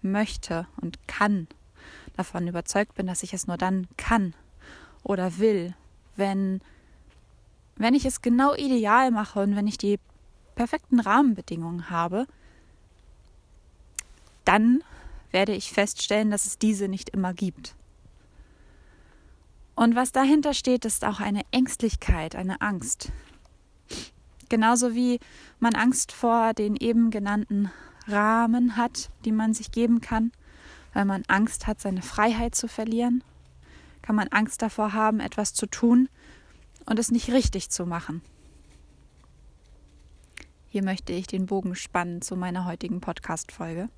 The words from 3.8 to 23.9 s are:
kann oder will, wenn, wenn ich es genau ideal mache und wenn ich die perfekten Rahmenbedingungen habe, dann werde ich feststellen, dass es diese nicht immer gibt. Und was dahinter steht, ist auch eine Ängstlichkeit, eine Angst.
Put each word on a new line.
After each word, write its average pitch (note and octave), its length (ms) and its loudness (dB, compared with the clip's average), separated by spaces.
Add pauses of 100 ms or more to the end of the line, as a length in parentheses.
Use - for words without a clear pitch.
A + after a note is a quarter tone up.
kann G3+ 380 0 (680)
oder F3+ 360 -4
will, F#3+ 360 2 (400)
wenn, G3 460 -2 (1120)
wenn A#3 200 2
ich C#4 100 2
es C4 180 -4
genau B3+ 320 4
ideal B3+ 560 4
mache G#3+ 300 -2
und G3+ 160 2
wenn G#3 100 0
ich G#3+ 120 -4
die G3+ 200 0 (560)
perfekten - 460 0
Rahmenbedingungen F#3 920 2
habe, F3 360 -2 (2250)
dann A#3 400 6 (460)
werde G3+ 240 2
ich - 180 -8
feststellen, G#3 580 0
dass G#3 160 -2
es - 100 -6
diese G#3 300 0
nicht F#3+ 240 -6
immer F#3 240 -2
gibt. - 400 -6 (2000)
Und A#3 180 6
was B3+ 160 2
dahinter C#4 440 4
steht, B3+ 320 0
ist - 180 -2
auch G#3 160 -2
eine G3+ 300 -2
Ängstlichkeit, G3+ 840 0
eine F#3 280 -6
Angst. G3+ 500 -6 (1400)